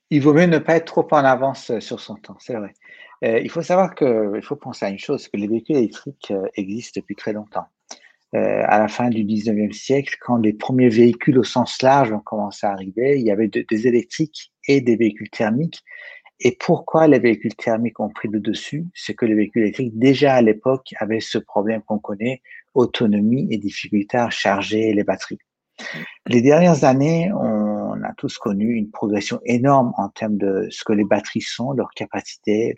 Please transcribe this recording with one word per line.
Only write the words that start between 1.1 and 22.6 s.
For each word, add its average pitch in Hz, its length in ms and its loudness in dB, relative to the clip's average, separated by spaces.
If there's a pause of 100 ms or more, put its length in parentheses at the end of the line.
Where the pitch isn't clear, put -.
en 147 120 4
avance, 131 460 0
euh, 113 80 -2
sur 113 220 -10
son 107 160 -16
temps, - 240 -20
c'est - 140 -12
vrai. 104 200 -10 (480)
Euh, 113 160 2
il - 120 -6
faut 165 120 -6
savoir 180 320 0
que, 110 420 0
il 120 60 -6
faut - 140 -8
penser 120 280 -12
à 98 60 -2
une 98 80 -8
chose, - 300 -6
que - 80 -8
les 104 100 -4
véhicules 113 300 -2
électriques, 120 560 -4
euh, 98 140 -2 (100)
existent 101 440 -8
depuis - 140 -12
très - 180 -8
longtemps. - 340 -10 (680)
Euh, 104 320 0
à 104 140 4
la 107 80 2
fin 123 220 -2
du 113 120 -2
dix-neuvième 107 500 -2
siècle, - 480 -2
quand 123 160 -2
les 107 160 2
premiers 127 360 2
véhicules 120 500 4
au 117 60 4
sens - 380 -4
large 131 300 4
ont 104 60 -2
commencé 104 480 -6
à 101 60 -2
arriver, 104 460 -2
il 123 60 -2
y 110 60 2
avait 107 160 2
de, 107 240 -2
des 110 160 0
électriques - 640 -2 (140)
et 139 140 4
des 117 160 2
véhicules 107 340 -2
thermiques. 120 520 -2 (580)
Et 123 180 2
pourquoi 160 480 2
les 135 140 6
véhicules 113 340 0
thermiques 113 460 -4
ont 104 100 -4
pris - 180 -10
le 104 120 -4
dessus ? 143 520 -8
C'est - 220 -10
que - 100 -4
les 110 100 2
véhicules 107 280 0
électriques, 110 340 -2
déjà 131 380 4
à 127 80 6
l'époque, 117 460 2 (100)
avaient 110 220 -2
ce - 180 -6
problème 107 440 -4
qu'on 107 180 -4
connaît, 110 420 -6 (320)